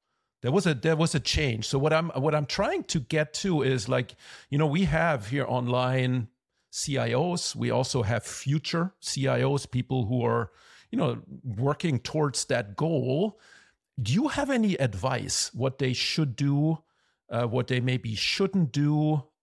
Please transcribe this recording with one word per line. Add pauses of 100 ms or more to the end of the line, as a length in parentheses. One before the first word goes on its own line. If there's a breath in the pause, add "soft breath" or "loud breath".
(420)
There
was
a,
there
was
a
change.
So
what
I'm,
what
I'm
trying
to
get
to
is,
like, (340 loud breath)
you
know,
we
have
here
online (420)
C
I
Os.
We
also
have
future
C
I
Os,
people
who
are, (400 loud breath)
you
know, (220)
working
towards
that
goal. (640 loud breath)
Do
you
have
any
advice
what
they
should
do, (520)
uh,
what
they
maybe
shouldn't
do? (220)